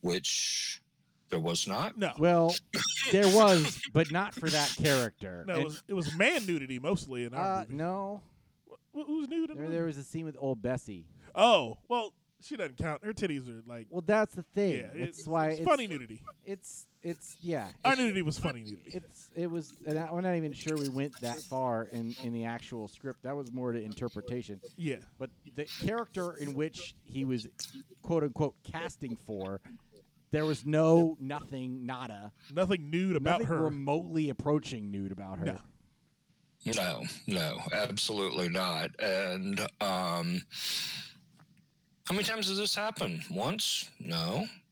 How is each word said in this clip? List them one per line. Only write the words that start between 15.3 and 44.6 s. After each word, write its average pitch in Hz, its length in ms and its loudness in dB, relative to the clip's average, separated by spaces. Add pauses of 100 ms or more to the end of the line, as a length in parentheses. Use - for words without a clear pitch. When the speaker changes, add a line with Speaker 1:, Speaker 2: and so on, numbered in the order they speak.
Speaker 2:
it's 156 100 -2
Speaker 3:
it's 165 80 0
Speaker 2:
funny 269 200 4
nudity. 127 340 -8 (240)
Speaker 3:
It's, - 400 -12 (160)
it's, - 400 -8
yeah. 156 260 -2 (160)
Speaker 2:
Our 269 100 4
Speaker 3:
It's, 262 80 2
Speaker 2:
nudity 202 200 2
was 143 180 -2
funny 131 220 -4
nudity. 104 320 -14
Speaker 3:
it's, - 420 -14
it 170 160 -2
was, 165 220 -8 (120)
and 156 140 -2
I, 160 120 -6
we're 175 100 -2
not 185 140 2
even 156 180 -2
sure 156 240 -4
we 143 100 0
went 135 340 -4
that 120 200 -4
far 123 500 -2
in, 117 320 -6
in 120 100 -4
the 113 120 -4
actual 117 420 -8
script. - 360 -10
That 131 120 -6
was 131 160 -8
more 127 220 -2
to 117 80 -2
interpretation. 107 800 -6 (160)
Speaker 2:
Yeah. 147 200 -4 (220)
Speaker 3:
But 131 100 -8 (260)
the 151 100 -6 (200)
character 190 520 -4
in 143 160 -6
which 151 500 -4
he 135 220 -6
was, 123 220 0 (560)
quote 165 200 2
unquote, 143 400 -2
casting 143 600 -8
for, 98 340 -6 (720)
there 156 160 2
was 151 200 0
no, 160 560 8
nothing, 131 640 -8
nada. 113 460 -8 (220)
Speaker 2:
Nothing 180 380 0
nude 185 240 2
about 160 260 4
Speaker 3:
Nothing - 60 0
Speaker 2:
her. 160 160 2
Speaker 3:
remotely 151 680 0
approaching 131 600 -2
nude 98 200 -4
about 95 280 -8
her. - 60 -2
Speaker 2:
No. - 120 -4 (1160)
Speaker 1:
No, 87 280 -2 (240)
no, 85 300 0 (160)
absolutely 101 760 2
not. 85 400 2 (120)
And, 95 600 2 (180)
um, 90 600 2 (1600)
how 175 80 0
many 202 100 2
times 220 260 0
has 196 80 0
this 202 180 0
happened? 185 540 -2
Once? 160 600 -2 (100)
No. 165 460 -2 (260)